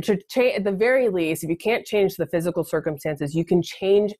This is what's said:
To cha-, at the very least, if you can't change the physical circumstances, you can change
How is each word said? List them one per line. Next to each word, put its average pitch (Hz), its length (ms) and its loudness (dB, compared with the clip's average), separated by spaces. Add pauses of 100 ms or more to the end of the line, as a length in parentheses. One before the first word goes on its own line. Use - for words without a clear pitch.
To 196 160 0 (120)
cha-, 247 260 2
at 196 80 -2
the 202 80 0
very 240 380 2
least, 165 340 -2
if 151 60 -4
you 170 80 0
can't 226 260 -2
change 196 320 0
the 165 100 -2
physical 170 380 -2
circumstances, 151 680 -4
you 165 100 0
can 175 180 2
change 202 580 0